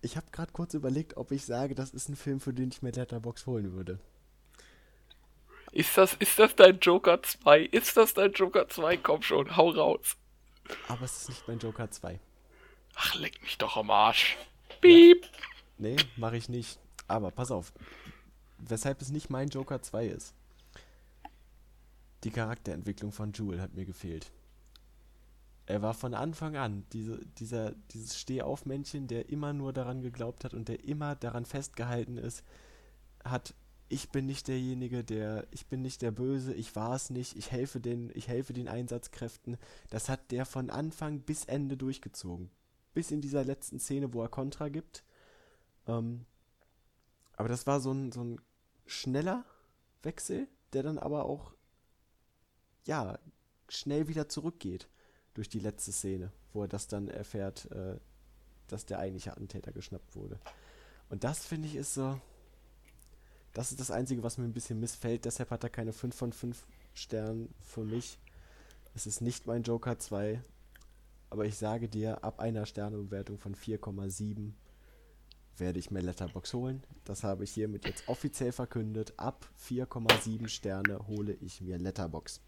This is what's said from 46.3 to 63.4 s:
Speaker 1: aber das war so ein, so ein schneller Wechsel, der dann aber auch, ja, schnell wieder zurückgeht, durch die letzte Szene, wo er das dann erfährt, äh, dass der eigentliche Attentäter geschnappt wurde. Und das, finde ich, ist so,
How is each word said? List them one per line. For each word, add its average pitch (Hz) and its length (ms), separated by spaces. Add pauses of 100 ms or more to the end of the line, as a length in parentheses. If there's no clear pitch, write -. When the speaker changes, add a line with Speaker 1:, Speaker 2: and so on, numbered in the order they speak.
Speaker 1:
aber 104 160
das 123 180
war 139 140
so 131 100
ein, 135 200
so 123 120
ein 120 180 (440)
schneller 170 600 (580)
Wechsel, 196 440 (260)
der 135 100
dann 151 160
aber 147 260
auch, - 280 (1300)
ja, - 320 (520)
schnell 147 380
wieder 156 220
zurückgeht, 147 580 (460)
durch 107 160
die 113 100
letzte 104 320
Szene, 95 400 (220)
wo 104 100
er 98 40
das 98 200
dann 101 200
erfährt, - 640
äh, 95 240 (720)
dass 107 180
der 98 140
eigentliche 95 320
Attentäter - 400
geschnappt - 440
wurde. 50 240 (680)
Und 104 140
das, 135 220
finde 156 220
ich, 151 80
ist 139 180
so, 135 260 (1300)